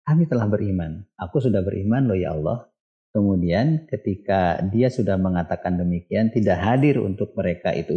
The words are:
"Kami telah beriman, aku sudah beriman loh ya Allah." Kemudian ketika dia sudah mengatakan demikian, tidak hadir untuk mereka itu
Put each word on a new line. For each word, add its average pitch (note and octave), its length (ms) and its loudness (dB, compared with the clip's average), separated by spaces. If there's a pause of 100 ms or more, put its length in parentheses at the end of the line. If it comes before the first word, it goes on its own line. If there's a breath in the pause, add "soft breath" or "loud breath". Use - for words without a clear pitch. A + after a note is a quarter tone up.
"Kami D#3+ 240 2
telah A#2+ 240 0
beriman, F#2+ 560 -2 (160)
aku A#2 240 -2
sudah G#2 160 2
beriman G#2 480 0
loh G2 80 2
ya D#2+ 160 -2
Allah." D#2+ 400 -4 (400)
Kemudian G2+ 720 2
ketika F#2 800 -2
dia A2+ 240 2
sudah G2 320 0
mengatakan F2+ 560 -2
demikian, F2+ 560 0
tidak G2+ 240 2
hadir B2+ 480 2
untuk G2 320 -4
mereka F2+ 400 -2
itu E2 200 -4